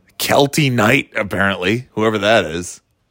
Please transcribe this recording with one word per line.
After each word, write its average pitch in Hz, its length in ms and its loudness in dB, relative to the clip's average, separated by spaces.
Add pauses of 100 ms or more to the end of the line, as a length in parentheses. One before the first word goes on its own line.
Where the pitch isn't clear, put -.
(180)
Kelty 139 540 0
Knight, 120 440 2
apparently, 98 760 -2
whoever 110 280 0
that 101 260 4
is. 85 360 -8 (300)